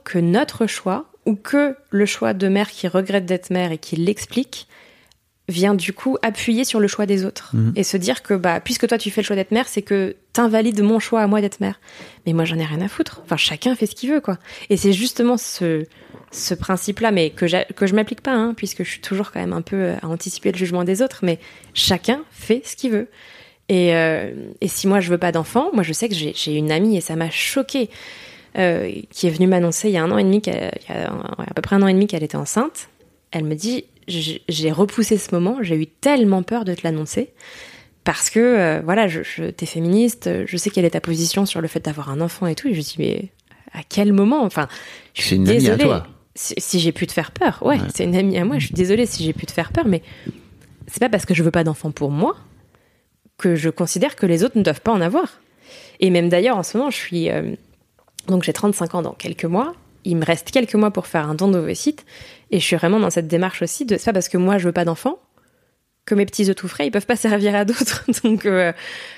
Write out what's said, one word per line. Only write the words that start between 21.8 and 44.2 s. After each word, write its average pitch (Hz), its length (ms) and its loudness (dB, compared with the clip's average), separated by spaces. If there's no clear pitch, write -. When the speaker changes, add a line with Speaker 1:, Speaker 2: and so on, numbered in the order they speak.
Speaker 1:
fait - 360 -2
ce - 100 -12
qu'il 254 160 -2
veut. 220 160 0
Et, 175 260 4
euh, 160 380 0
et 196 80 -2
si - 180 -6
moi 196 140 4
je 175 100 0
veux 175 80 4
pas 175 140 0
d'enfant, 165 420 0
moi 208 100 2
je 160 100 -2
sais 220 160 -2
que 202 60 -4
j'ai, 151 200 -4
j'ai 151 200 -4
une 151 180 0
amie, 202 240 2
et 165 40 0
ça 160 140 -8
m'a 165 140 -4
choquée, 262 600 -2
euh, 170 340 0
qui - 160 -2
est - 20 4
venue 170 180 4
m'annoncer 180 400 2
il 208 60 2
y 180 40 2
a 160 60 2
un 175 80 0
an 214 60 2
et 202 80 2
demi, 196 160 4
qu'elle, - 320 -4
il - 40 -10
y - 40 -6
a - 120 -6
un, - 60 -8
ouais, 175 100 -8
à - 40 -12
peu - 80 -4
près - 160 2
un 196 60 6
an 196 40 6
et 190 60 6
demi 196 140 6
qu'elle 165 160 -4
était 151 120 -6
enceinte. 214 540 -4
Elle 160 120 -4
me 156 120 -2
dit, 220 280 -4
j'ai, 160 400 -6
j'ai 156 240 0
repoussé 202 460 2
ce - 180 -4
moment, 180 260 0
j'ai 170 140 0
eu 156 100 0
tellement 214 560 2
peur 226 220 -4
de 185 100 -2
te 170 120 -6
l'annoncer, 160 480 -4
parce - 240 -2
que, 220 100 2
euh, 190 460 4
voilà, 196 240 2
je, 160 120 -4
je, - 280 -8
t'es - 160 -8
féministe, 180 640 0
je - 120 -6
sais 208 120 -2
quelle 185 160 2
est 165 60 4
ta 165 100 -4
position 170 440 0
sur 185 140 -4
le 165 80 -4
fait 160 160 -6
d'avoir 147 260 -6
un 139 120 -4
enfant 170 260 -4
et 156 80 -2
tout, - 140 -4
et 226 40 0
je 160 60 0
dis, - 200 -8
mais 147 320 -2
à 165 140 -12
quel 202 260 2
moment ? 226 320 4